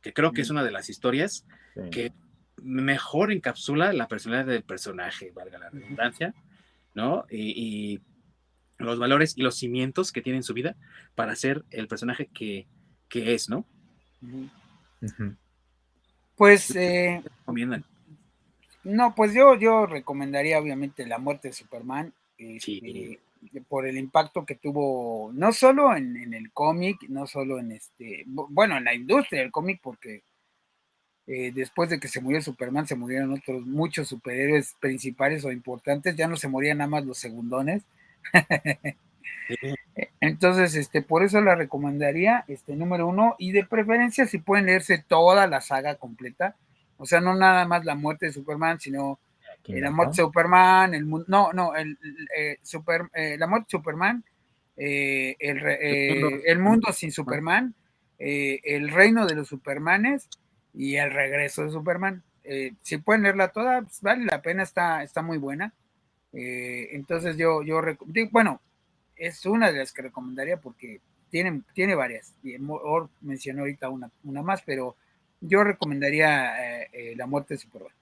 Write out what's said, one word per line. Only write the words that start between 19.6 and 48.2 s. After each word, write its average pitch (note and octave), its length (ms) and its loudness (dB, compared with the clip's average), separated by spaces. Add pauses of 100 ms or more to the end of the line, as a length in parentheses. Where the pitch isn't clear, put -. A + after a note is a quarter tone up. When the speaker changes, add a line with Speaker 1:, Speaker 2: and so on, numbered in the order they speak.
Speaker 2:
recomendaría C#3+ 720 -2
obviamente C#3 460 -6
La A#2 140 -6
muerte C#3 300 -6
de B2+ 40 -14
Superman, C3 580 -10 (480)
Speaker 1:
Sí. G2+ 240 -10
Speaker 2:
este, - 360 -14 (500)
por C3+ 160 -4
el C3 140 -6
impacto D3+ 480 0
que C3+ 80 -10
tuvo, B2 760 -4
no F#3 200 2
solo C4+ 420 6
en, B2 220 -4
en A#2 160 -12
el A2+ 180 -14
cómic, F3 460 -2 (120)
no C3+ 180 -8
solo C3+ 320 -6
en A#2 140 -10
este, A2 520 -16
bu-, C#3+ 240 -10
bueno, F3 280 2
en B2 80 -4
la A#2+ 100 2
industria D3 460 0
del B2+ 100 -4
cómic, F3+ 320 -4
porque, A2+ 400 -16 (1040)
eh, B2+ 240 -6
después C3 360 -2
de D#3+ 100 -2
que C#3+ 80 -10
se C3 140 -8
murió C#3 200 -2
Superman, C#3+ 460 -6
se D3 80 -4
murieron C3 380 -4
otros B2+ 320 -8
muchos D3+ 420 -4
superhéroes C3+ 720 0
principales C3+ 640 -2
o C3+ 80 -4
importantes, C#3+ 640 -4
ya D#3+ 120 0
no E3 100 -2
se D3+ 100 -6
morían C#3 300 0
nada C#3+ 120 -2
más D3 160 -2
los B2+ 120 -8
segundones. B2+ 640 -4 (400)
<laughs> D3 760 0 (500)
Speaker 1:
Sí. A#2+ 80 -6 (640)
Speaker 2:
Entonces, F3 560 4
este, D3 260 0
por D#3+ 220 4
eso G3+ 160 4
la G3 160 6
recomendaría, D3 960 0
este, C#3+ 260 -10
número E3+ 320 -2
uno, G#3 320 4
y F#3 140 -6
de G3 120 4
preferencia A3+ 600 2
si G3 140 -4
pueden G3 260 2
leerse F#3 420 2
toda F3+ 400 8
la C#3 140 -2
saga C#3 340 -4
completa, B2 600 -8 (400)
o C#3 80 -16
sea, E3+ 160 4
no F#3 120 2
nada F#3 320 6
más F3 200 0
La D3+ 100 -2
muerte D3+ 300 -4